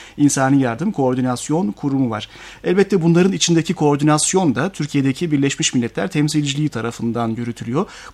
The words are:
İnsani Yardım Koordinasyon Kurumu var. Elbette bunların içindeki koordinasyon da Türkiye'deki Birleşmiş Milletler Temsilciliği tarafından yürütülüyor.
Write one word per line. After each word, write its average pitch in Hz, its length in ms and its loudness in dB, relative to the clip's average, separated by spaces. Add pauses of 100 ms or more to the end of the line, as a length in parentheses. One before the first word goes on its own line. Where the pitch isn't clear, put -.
(180)
İnsani 139 440 4
Yardım 131 300 -2
Koordinasyon 131 800 -2
Kurumu 135 380 -2
var. 104 200 -8 (340)
Elbette 190 380 2
bunların 175 300 4
içindeki 170 420 0
koordinasyon 151 840 2
da 165 160 -2
Türkiye'deki 143 600 -2
Birleşmiş 139 420 0
Milletler 131 340 -2
Temsilciliği 151 640 0
tarafından 117 600 -4
yürütülüyor. 117 560 -4 (280)